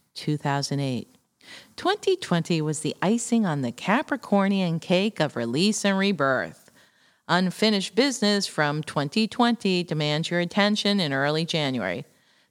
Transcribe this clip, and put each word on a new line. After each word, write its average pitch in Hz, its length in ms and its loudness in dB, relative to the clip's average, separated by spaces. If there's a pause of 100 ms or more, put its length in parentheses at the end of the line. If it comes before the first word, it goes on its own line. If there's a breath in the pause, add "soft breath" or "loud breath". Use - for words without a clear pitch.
(140)
two 151 220 -4
thousand 139 440 -2
eight. 131 340 -4 (640 loud breath)
Twenty 381 400 0
twenty 170 460 0
was 151 180 -4
the - 220 -4
icing 226 440 2
on 143 160 0
the 120 100 -2
Capricornian 196 1080 0
cake 190 400 0
of 151 160 0
release 135 480 0
and 196 140 2
rebirth. 139 720 0 (600 soft breath)
Unfinished 185 640 2
business 208 520 2
from 151 360 0
twenty 156 460 -2
twenty 208 560 0
demands 151 460 -2
your 175 100 0
attention 202 580 2
in 151 140 0
early 147 320 0
January. 131 600 -2 (440 soft breath)